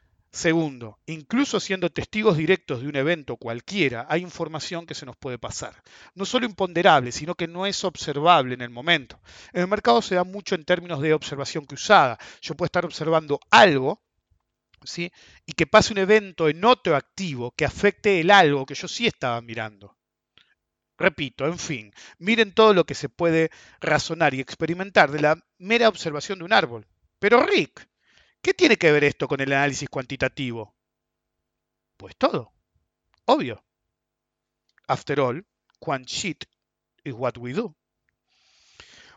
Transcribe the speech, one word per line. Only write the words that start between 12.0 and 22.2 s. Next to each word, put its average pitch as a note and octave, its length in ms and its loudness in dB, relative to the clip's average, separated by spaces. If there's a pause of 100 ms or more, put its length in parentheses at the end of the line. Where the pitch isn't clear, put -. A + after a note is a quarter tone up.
Yo D#3 160 -10
puedo F3 100 -2
estar E3+ 200 -2
observando D#3 520 -2 (120)
algo, E3+ 520 4 (800)
¿sí? - 280 -10 (320)
Y - 80 -16
que - 140 0
pase A3 260 4
un G3+ 60 -2
evento F#3+ 500 2
en E3 160 -2
otro G3+ 320 4
activo C3+ 560 -6
que D3+ 140 -2
afecte G3+ 520 0
el E3 120 2
algo D3 360 6
que C#3+ 80 -14
yo F3 140 -12
sí A#3 180 -4
estaba A#2+ 360 -4
mirando. A2 540 -14 (1000)
Repito, C#3+ 480 -6
en E3 120 -6
fin, G#2+ 340 -12 (260)
miren G#3 340 -2